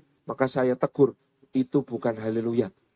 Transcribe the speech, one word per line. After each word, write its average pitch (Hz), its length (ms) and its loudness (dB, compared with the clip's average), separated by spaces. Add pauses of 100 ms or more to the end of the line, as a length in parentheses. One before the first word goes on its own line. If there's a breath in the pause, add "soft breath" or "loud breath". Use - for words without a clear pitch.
(260)
Maka 127 240 -2
saya 127 240 2
tegur, 139 400 2 (400)
"Itu 131 320 0
bukan 117 320 -4
haleluya, 113 540 -2 (240)